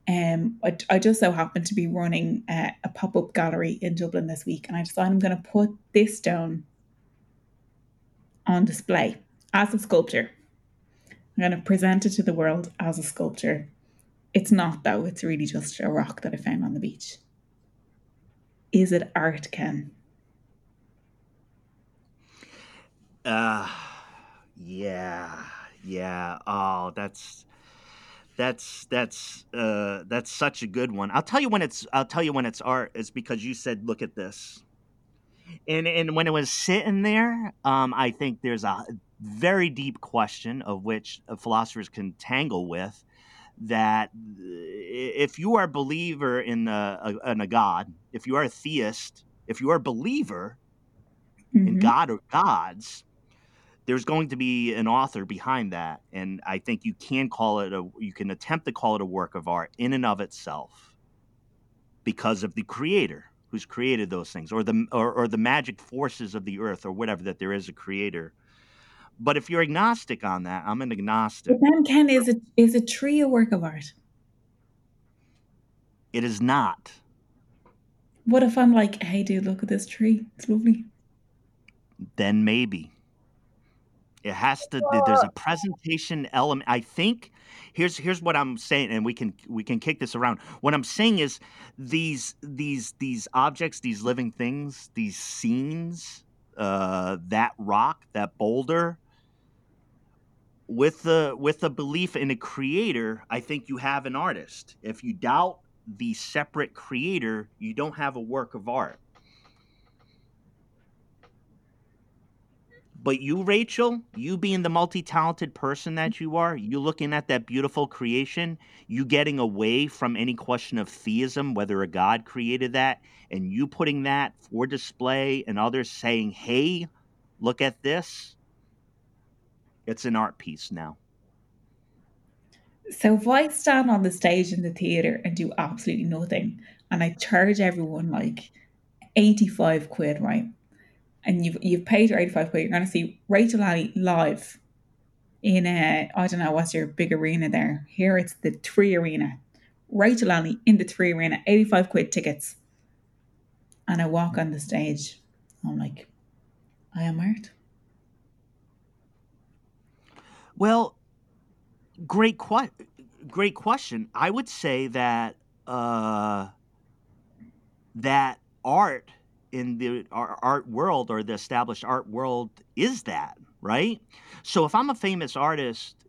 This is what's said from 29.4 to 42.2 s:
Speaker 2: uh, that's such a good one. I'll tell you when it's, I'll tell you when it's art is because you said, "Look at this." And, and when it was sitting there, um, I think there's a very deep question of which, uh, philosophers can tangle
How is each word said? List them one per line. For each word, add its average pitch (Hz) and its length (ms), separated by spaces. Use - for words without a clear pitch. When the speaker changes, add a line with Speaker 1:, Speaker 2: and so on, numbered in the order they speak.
Speaker 2:
uh, 104 540
that's 117 240
such - 320
a 110 40
good 120 240
one. 101 200
I'll 135 100
tell 247 180
you 269 100
when 208 120
it's, - 320
I'll 135 100
tell 170 200
you 147 100
when 127 140
it's 113 140
art 127 340
is 113 160
because 117 340
you 127 80
said, 113 340
"Look 110 140
at - 140
this." - 480
And, 160 200
and 165 280
when 165 100
it 160 80
was 147 160
sitting 196 540
there, 220 500
um, 135 300
I 127 160
think 123 320
there's 117 220
a 95 200
very 165 480
deep 131 320
question 117 640
of 98 200
which, 107 460
uh, 110 60
philosophers 113 540
can 98 240
tangle 123 540